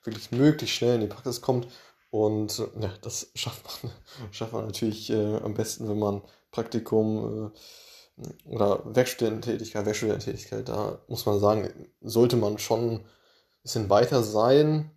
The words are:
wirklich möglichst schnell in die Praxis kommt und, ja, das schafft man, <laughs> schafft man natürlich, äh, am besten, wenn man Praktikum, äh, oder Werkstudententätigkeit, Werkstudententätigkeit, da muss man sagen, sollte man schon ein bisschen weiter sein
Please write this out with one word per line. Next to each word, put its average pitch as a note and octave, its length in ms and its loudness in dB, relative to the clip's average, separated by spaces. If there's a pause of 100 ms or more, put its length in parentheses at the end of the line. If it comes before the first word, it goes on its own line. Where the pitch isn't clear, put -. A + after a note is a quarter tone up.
wirklich A2 260 -10
möglichst C#3 460 4
schnell A#2+ 200 2
in A2+ 40 0
die G#2+ 80 0
Praxis - 320 -8
kommt B2 260 0 (440)
und, G#2+ 480 0 (200)
ja, G#2 120 -4 (100)
das - 340 -10
schafft - 480 -10
man, A#2+ 100 -10 (200)
<laughs> A2 200 -14
schafft A2+ 200 -8
man A2 140 -6
natürlich, G#2+ 440 -4
äh, G#2+ 280 0
am G#2+ 160 -4
besten, A2 340 -6
wenn G#2 100 -2
man G2+ 240 0 (300)
Praktikum, A2 1000 -2 (640)
äh, - 40 -16 (220)
oder G2+ 400 0
Werkstudententätigkeit, A2 1040 -2
Werkstudententätigkeit, G#2+ 800 -4
da G#2 400 -4
muss - 180 -6
man G#2 140 2
sagen, G#2 500 2 (100)
sollte A#2+ 360 4
man G#2 220 2
schon A#2 320 0
ein G#2 140 -6 (580)
bisschen G#2 280 -2
weiter A#2+ 320 6
sein C#3 760 4